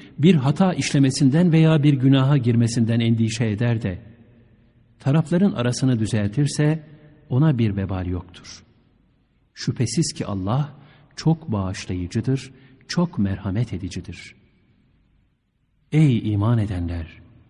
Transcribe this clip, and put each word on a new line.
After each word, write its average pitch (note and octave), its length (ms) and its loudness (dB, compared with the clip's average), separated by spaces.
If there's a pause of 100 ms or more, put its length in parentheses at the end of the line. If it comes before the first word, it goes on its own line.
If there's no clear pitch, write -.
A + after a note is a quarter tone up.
(200)
bir E3+ 160 6
hata D3 380 2
işlemesinden C#3 760 2
veya D#3+ 320 4
bir D3 100 4
günaha C3+ 500 4
girmesinden A#2 560 2
endişe A2+ 460 0
eder A2+ 360 0
de F#2 200 -6 (1000)
tarafların E3 520 0
arasını A#2+ 480 0
düzeltirse C#3+ 880 -2 (400)
ona C3+ 280 2
bir G#2+ 180 0
vebal F#2 320 -4
yoktur. - 560 -10 (920)
Şüphesiz - 600 -4
ki - 120 -8
Allah G#2 480 -4 (420)
çok - 360 -2
bağışlayıcıdır, G2+ 1000 -4 (360)
çok E3+ 320 -2
merhamet F#2+ 540 -4
edicidir. F2 640 -12 (1600)
Ey C3+ 420 2
iman G#2+ 240 2
edenler! F2 640 -6 (280)